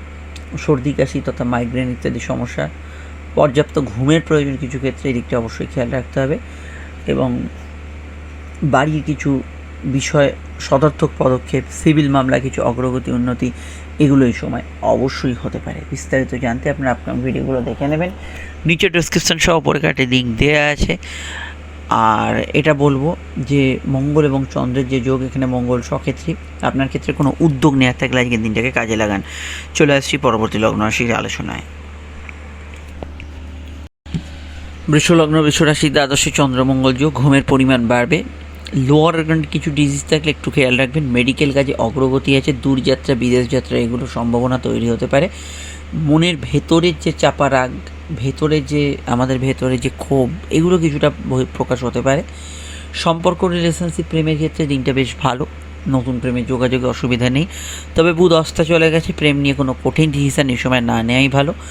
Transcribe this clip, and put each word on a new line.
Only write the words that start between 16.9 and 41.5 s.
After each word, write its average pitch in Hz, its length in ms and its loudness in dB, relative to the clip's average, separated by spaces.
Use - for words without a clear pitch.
আপকামিং 127 320 -4
ভিডিওগুলো 131 380 -2
দেখে 120 260 -4
নেবেন। 156 220 0
নিচে 175 240 4
ডেসক্রিপশন 165 480 0
সহ 165 200 4
উপরে 147 220 0
কাটে 139 260 0
লিংক 123 320 0
দেয়া 147 300 4
আছে। 147 300 0
আর 113 540 2
এটা 151 200 4
বলবো 143 420 2
যে 135 500 2
মঙ্গল 147 380 2
এবং 135 280 0
চন্দ্রের 127 360 0
যে 131 120 0
যোগ, 131 200 0
এখানে 131 240 -2
মঙ্গল 123 360 0
সক্ষেত্রী, - 540 -4
আপনার 131 260 0
ক্ষেত্রে - 260 -4
কোনো 139 260 0
উদ্যোগ 147 360 4
নেওয়ার 127 240 4
থাকলে 127 220 2
আজকের 120 220 0
দিনটাকে 113 280 0
কাজে 113 240 -2
লাগান। 104 260 0
চলে 143 200 4
আসছি 139 240 0
পরবর্তী 113 400 0
লগ্ন 107 260 2
রাশির 113 300 0
আলোচনায়। - 480 -4
বৃষ 151 220 4
লগ্ন, 156 320 6
বৃষ 151 180 2
রাশির 147 320 4
দ্বাদশে 143 380 2
চন্দ্রমঙ্গল 131 640 4
যোগ, 143 200 2
ঘুমের 135 300 4
পরিমাণ 131 440 4
বাড়বে। 123 360 2
লোয়ার 151 420 4
অর্গান 160 280 2
কিছু 151 280 -4
ডিজিজ 143 380 0
থাকলে 156 200 2
একটু - 220 -4
খেয়াল 127 260 4
রাখবেন। 135 260 0
মেডিকেল 123 480 2